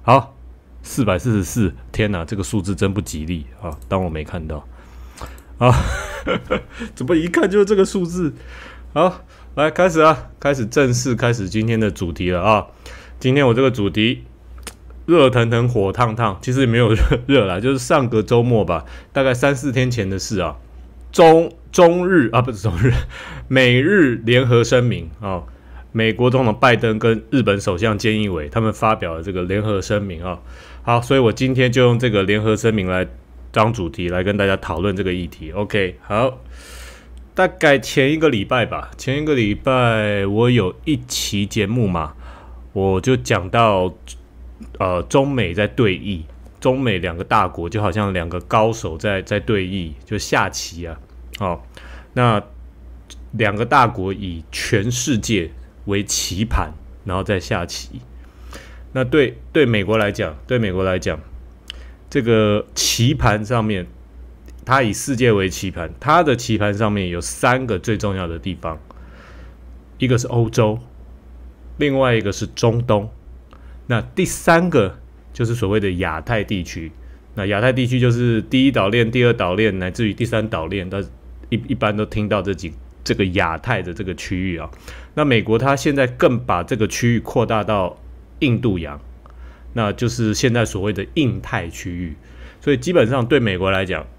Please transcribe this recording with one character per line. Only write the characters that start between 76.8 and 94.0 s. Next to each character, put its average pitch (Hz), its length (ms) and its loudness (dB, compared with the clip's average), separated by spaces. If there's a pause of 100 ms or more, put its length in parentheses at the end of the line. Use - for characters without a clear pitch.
那 98 100 -4
亚 101 140 0
太 127 120 2
地 127 140 0
区 123 140 0
就 123 100 4
是 117 320 2
第 131 240 2
一 135 60 4
岛 104 160 2
链、 117 200 2
第 120 160 2
二 120 80 6
岛 95 220 0
链， 101 240 0
乃 92 140 -2
至 113 160 -2
于 98 40 -2
第 113 120 -4
三 110 240 -2
岛 82 180 -4
链， 92 240 -6
但 98 140 -4 (460)
一-， 117 60 -2 (120)
一 131 60 -2
般 104 220 0
都 107 80 -2
听 104 240 -4
到 101 140 0
这 98 100 -2
几-， 87 200 -8 (320)
这 123 100 0
个 107 120 0
亚 87 300 0
太 110 260 -2
的 87 120 -10
这 - 80 -10
个 90 120 -6
区 - 220 -8
域 90 220 -4
啊。 78 100 -12 (460)
那 151 100 0
美 120 180 2
国 110 160 2
它 135 180 2
现 143 180 0
在 135 120 2
更 123 320 2
把 87 240 -2
这 120 140 -4
个 104 100 0
区 120 280 0
域 110 60 0
扩 113 260 0
大 110 180 0
到 98 320 0 (440)
印 117 200 2
度 107 180 0
洋， 71 220 -10 (720)
那 110 180 -2
就 110 180 -2
是 113 260 -2
现 123 180 0
在 117 120 2
所 101 180 -6
谓 104 100 -2
的 98 220 -6
印 113 260 0
太 90 300 -6
区 - 200 -10
域。 87 260 -8 (440)
所 147 100 -2
以 139 60 4
基 131 160 -4
本 170 160 4
上 127 160 0
对 135 160 2
美 101 160 0
国 95 140 0
来 95 160 0
讲 80 200 -6 (120)